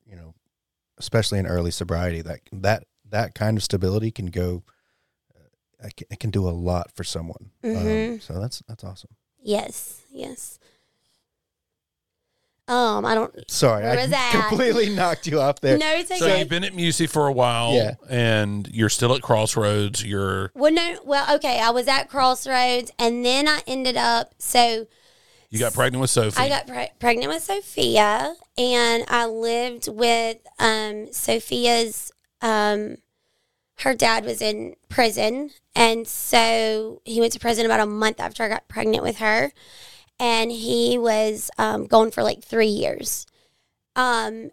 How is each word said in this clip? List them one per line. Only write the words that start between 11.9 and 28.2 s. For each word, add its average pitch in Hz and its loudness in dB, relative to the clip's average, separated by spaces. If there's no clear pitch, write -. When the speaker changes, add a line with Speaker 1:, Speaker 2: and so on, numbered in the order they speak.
Speaker 2:
Um, 226 2
I 220 2
don't 220 0
Speaker 1:
Sorry, 110 2
Speaker 2:
where - 0
Speaker 1:
I - 2
Speaker 2:
was - -2
that? 220 2
Speaker 1:
completely 214 2
<laughs> 202 -2
knocked 180 0
you 151 0
off 139 2
there. 139 4
Speaker 2:
No, 311 2
it's 349 -4
Speaker 3:
So 330 0
Speaker 2:
okay. 190 4
Speaker 3:
you've 143 -2
been 175 -2
at 190 -6
Musi 170 0
for 147 2
a 139 2
while, 120 2
Speaker 1:
Yeah. 113 2
Speaker 3:
and 107 2
you're 110 4
still 120 2
at 131 -2
Crossroads. 104 2
You're 98 -2
Speaker 2:
Well, 285 4
no, 339 0
well, 277 2
okay, 262 0
I 226 4
was 240 0
at 269 2
Crossroads, 254 0
and 240 2
then 269 2
I 302 2
ended 254 -2
up, 233 0
so 233 2
Speaker 3:
You 107 -2
got 117 0
pregnant 127 2
with 131 0
Sophie. 107 0
Speaker 2:
I 180 2
got - -2
pre-, 247 -8
pregnant 240 0
with 330 -6
Sophia, 240 0